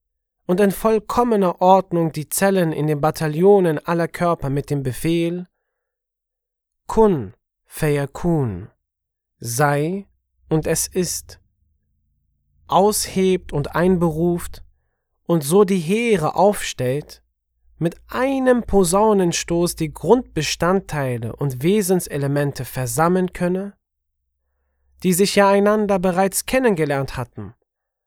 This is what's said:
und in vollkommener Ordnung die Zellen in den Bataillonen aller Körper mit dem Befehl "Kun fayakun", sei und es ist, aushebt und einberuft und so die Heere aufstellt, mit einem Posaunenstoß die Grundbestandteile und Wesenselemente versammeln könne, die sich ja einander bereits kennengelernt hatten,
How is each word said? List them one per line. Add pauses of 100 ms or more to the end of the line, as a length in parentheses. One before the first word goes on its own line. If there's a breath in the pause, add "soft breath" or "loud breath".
(460)
und
in
vollkommener
Ordnung
die
Zellen
in
den
Bataillonen
aller
Körper
mit
dem
Befehl (1400)
"Kun (320)
fayakun", (680)
sei (420)
und
es
ist, (1300)
aushebt
und
einberuft (600)
und
so
die
Heere
aufstellt, (560)
mit (100)
einem
Posaunenstoß
die
Grundbestandteile
und
Wesenselemente
versammeln
könne, (1300)
die
sich
ja
einander
bereits
kennengelernt
hatten, (520)